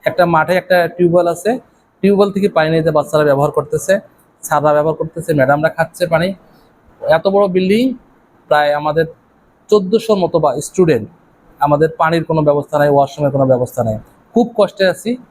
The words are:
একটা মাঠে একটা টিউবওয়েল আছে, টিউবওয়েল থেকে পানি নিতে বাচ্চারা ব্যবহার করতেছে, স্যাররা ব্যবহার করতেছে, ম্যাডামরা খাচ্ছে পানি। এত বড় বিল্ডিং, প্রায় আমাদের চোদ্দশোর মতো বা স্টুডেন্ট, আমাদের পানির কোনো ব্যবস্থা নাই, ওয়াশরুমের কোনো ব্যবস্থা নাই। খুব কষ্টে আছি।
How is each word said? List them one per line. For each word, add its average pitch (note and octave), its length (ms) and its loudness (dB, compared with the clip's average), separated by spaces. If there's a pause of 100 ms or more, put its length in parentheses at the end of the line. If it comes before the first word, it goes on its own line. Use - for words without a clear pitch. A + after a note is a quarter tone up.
একটা E3+ 220 0
মাঠে E3 280 0
একটা F3+ 340 0
টিউবওয়েল F3 400 2
আছে, G#3 300 -4 (420)
টিউবওয়েল G3 320 2
থেকে G3 160 -2
পানি D#3 220 0
নিতে D#3+ 200 0
বাচ্চারা D3+ 340 0
ব্যবহার C#3+ 260 2
করতেছে, D#3 500 -2 (420)
স্যাররা D3+ 300 0
ব্যবহার D3+ 240 0
করতেছে, D#3+ 380 -6
ম্যাডামরা C#3+ 340 2
খাচ্ছে - 380 -4
পানি। E3+ 280 -2 (680)
এত E3 280 0
বড় G3+ 200 2
বিল্ডিং, G3 460 0 (540)
প্রায় D3 260 2
আমাদের D3+ 300 -2 (640)
চোদ্দশোর G#3 500 0
মতো E3+ 200 0
বা D3 220 -2
স্টুডেন্ট, C#3+ 480 0 (500)
আমাদের D3 300 2 (100)
পানির E3 260 0
কোনো D#3+ 180 -2
ব্যবস্থা C#3+ 360 0
নাই, D3 100 2
ওয়াশরুমের C#3+ 440 0
কোনো C#3 140 0
ব্যবস্থা B2 380 -2
নাই। A2 140 -4 (360)
খুব A#3 220 0
কষ্টে G3 300 0
আছি। G#3+ 300 -4 (140)